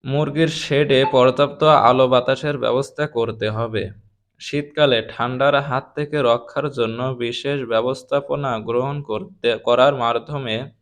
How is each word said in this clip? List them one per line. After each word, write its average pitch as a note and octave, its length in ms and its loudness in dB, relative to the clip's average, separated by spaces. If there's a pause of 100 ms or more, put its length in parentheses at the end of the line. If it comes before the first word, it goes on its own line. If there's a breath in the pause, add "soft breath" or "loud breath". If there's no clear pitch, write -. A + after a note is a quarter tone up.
মুরগির D3 480 0 (120)
শেডে C#3 360 2 (120)
পর্যাপ্ত C3 520 2
আলো C3 440 6
বাতাসের C3 500 0
ব্যবস্থা B2 500 -2
করতে A2 420 -4
হবে। A2 340 -4 (580)
শীতকালে D3 580 0 (100)
ঠান্ডার B2+ 520 0
হাত C3+ 240 -4 (100)
থেকে D3 260 -6
রক্ষার A#2+ 500 0
জন্য A#2 280 -4 (140)
বিশেষ A#2+ 520 -6
ব্যবস্থাপনা C3+ 920 -2
গ্রহণ B2 420 -4
করতে, - 560 -6
করার B2 380 4
মাধ্যমে A#2 600 -4 (260)